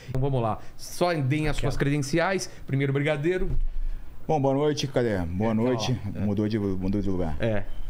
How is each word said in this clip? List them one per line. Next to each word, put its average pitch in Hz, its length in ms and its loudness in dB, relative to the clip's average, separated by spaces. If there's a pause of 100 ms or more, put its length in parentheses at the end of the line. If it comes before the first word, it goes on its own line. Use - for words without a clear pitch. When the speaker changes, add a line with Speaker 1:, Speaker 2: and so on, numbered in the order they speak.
Speaker 1:
Então 127 140 -2
vamos 131 180 0
lá, 110 200 -2 (180)
só - 340 0
deem 147 360 0
as 147 100 0
Speaker 2:
Aquela. 143 140 2
Speaker 1:
suas - 40 -2
credenciais. 160 720 0 (180)
Primeiro, 139 240 0
Brigadeiro. 151 600 0 (760)
Speaker 3:
Bom, 156 140 2
boa 135 140 2
noite, 147 320 0
cadê? 120 400 0
Boa 101 260 0
Speaker 1:
Então, - 20 2 (120)
Speaker 3:
noite. 123 340 0 (160)
Speaker 1:
ó, - 20 -6
é. 98 60 -2
Speaker 3:
Mudou 104 240 2
de, 110 100 0
mudou 98 440 0
de 95 80 2
lugar. 87 280 0
Speaker 1:
É. 107 260 2 (260)